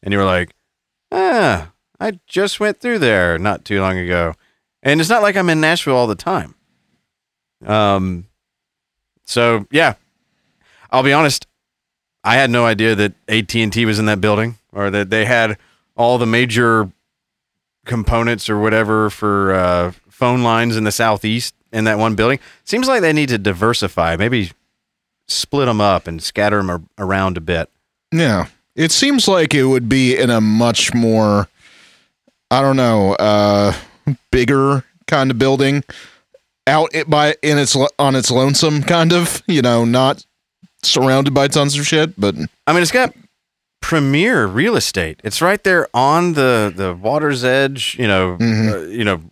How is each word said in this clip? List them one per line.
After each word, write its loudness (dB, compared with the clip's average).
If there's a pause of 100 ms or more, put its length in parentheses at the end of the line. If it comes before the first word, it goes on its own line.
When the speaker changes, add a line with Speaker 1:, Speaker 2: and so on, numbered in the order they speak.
Speaker 1:
and -4
you're 2
like, 0 (580)
"Ah, 0 (280)
I -8
just -4
went -2
through -4
there 2
not -4
too -2
long -2
ago." -2 (460)
And 0
it's -2
not 2
like 0
I'm 0
in 0
Nashville 0
all 2
the -2
time. -6 (1080)
Um, -2 (1000)
so, 0
yeah, 2 (960)
I'll 2
be 2
honest, 0 (760)
I 2
had 2
no 2
idea 2
that 0 (140)
A 0
T -4
and -2
T 0
was 0
in 0
that 0
building, 0 (140)
or -4
that -4
they 0
had 0 (380)
all 2
the 0
major 0 (960)
components -2
or 0
whatever 2
for, 0
uh, 0 (180)
phone -2
lines 0
in -2
the 0
Southeast -2 (180)
in -2
that 0
one 0
building. 0 (260)
Seems -2
like 0
they 2
need 0
to -2
diversify, -2
maybe -2 (760)
split -2
'em 0
up 2
and -10
scatter -2
'em -4
ar-, -6 (160)
around -2
a -10
bit. -4 (420)
Speaker 2:
Yeah. 0 (280)
It 0
seems 0
like 0
it 2
would 0
be 2
in 2
a 2
much 0
more, 2 (1000)
I 2
don't 2
know, 2
uh, 2 (580)
bigger 0 (240)
kind 0
of -2
building 0 (840)
out 2
it -4
by, 2
in 2
its 0
lo-, 2 (100)
on 2
its -2
lonesome 2
kind 2
of, -2
you 2
know, 2
not 0 (580)
surrounded 2
by 2
tons 0
of -4
shit, 0
but 0 (320)
Speaker 1:
I 2
mean, 2
it's -2
got 0 (680)
premier 0
real 0
estate. -4
It's -6
right 0
there 0
on 2
the, 2
the -4
water's -2
edge, -2
you 0
know, 0
Speaker 2:
Mm-hmm. 0
Speaker 1:
uh, -6 (100)
you -6
know -2 (100)